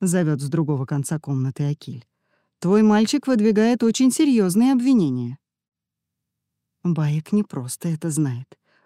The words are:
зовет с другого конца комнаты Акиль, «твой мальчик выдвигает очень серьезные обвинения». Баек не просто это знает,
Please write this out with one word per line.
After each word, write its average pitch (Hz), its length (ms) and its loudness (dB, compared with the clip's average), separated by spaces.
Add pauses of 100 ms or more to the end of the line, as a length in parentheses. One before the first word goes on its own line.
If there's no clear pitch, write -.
зовет 165 400 0
с 143 80 -6
другого 151 360 -2
конца 147 340 -4
комнаты 135 440 -6
Акиль, 143 420 -8 (540)
«твой 202 240 2
мальчик 214 440 2
выдвигает 220 540 2
очень 240 300 2
серьезные 233 600 2
обвинения». 156 680 0 (1400)
Баек 156 480 -2
не 208 120 0
просто 131 440 -10
это 165 220 -4
знает, 139 480 -4 (280)